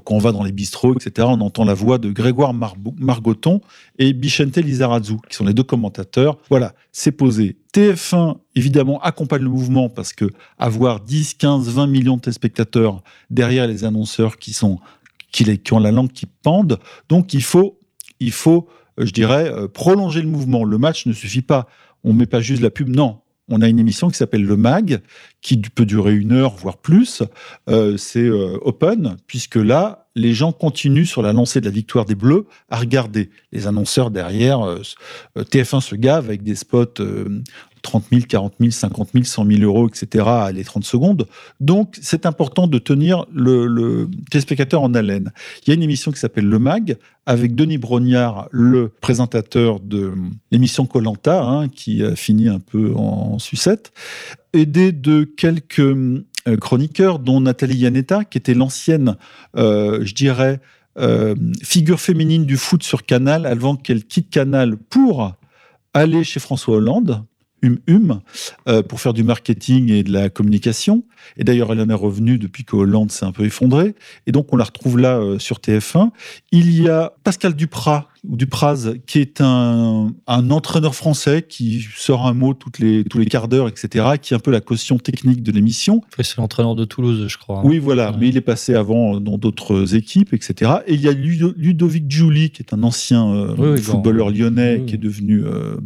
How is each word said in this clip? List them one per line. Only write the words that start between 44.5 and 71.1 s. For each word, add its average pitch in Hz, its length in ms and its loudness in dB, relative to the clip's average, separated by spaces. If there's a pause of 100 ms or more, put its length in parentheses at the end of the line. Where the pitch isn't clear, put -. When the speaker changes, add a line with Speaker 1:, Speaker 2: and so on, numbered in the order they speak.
Speaker 1:
en 123 120 2
haleine. 101 360 -2 (340)
Il - 40 -6
y - 20 6
a 151 40 6
une 165 100 2
émission 147 260 -2
qui 135 80 -6
s'appelle 107 280 -2
Le 110 120 2
Mag, 151 380 0 (280)
avec 120 300 0
Denis 156 240 0
Brognard, 123 720 0
le 123 380 4
présentateur 117 880 0
de 98 340 -4 (380)
l'émission 123 360 2
Koh-Lanta, 127 580 0
hein, 139 240 -2
qui 113 340 -4
a 107 140 -2
fini 110 320 2
un 98 100 -2
peu 107 380 -2
en 107 420 -4
sucette, - 540 -2 (600)
aidé 160 360 4
de 151 320 2
quelques, 165 560 -4
euh, 135 440 2 (360)
chroniqueurs, 151 640 0
dont 131 200 2
Nathalie 131 360 0
Yanetta, 131 480 0
qui - 140 -6
était 127 160 0
l'ancienne, 131 600 0 (400)
euh, 107 480 2
je 98 100 -8
dirais, 131 460 0 (380)
euh, 113 380 0 (260)
figure 170 380 2
féminine 160 440 2
du 135 120 0
foot - 260 0
sur - 220 -4
Canal, 139 420 0
avant 127 300 -2
qu'elle 120 280 -2
quitte - 260 -4
Canal 135 460 0
pour 135 580 0 (580)
aller 160 320 2
chez 147 160 -8
François - 360 -2
Hollande, 120 500 0 (360)
hum, 120 160 4 (100)
hum, 165 320 4 (480)
euh, 113 140 4
pour 117 200 -8
faire 123 100 0
du 113 100 0
marketing 120 680 0
et 104 120 2
de 98 100 -2
la 98 180 0
communication. 107 720 0 (320)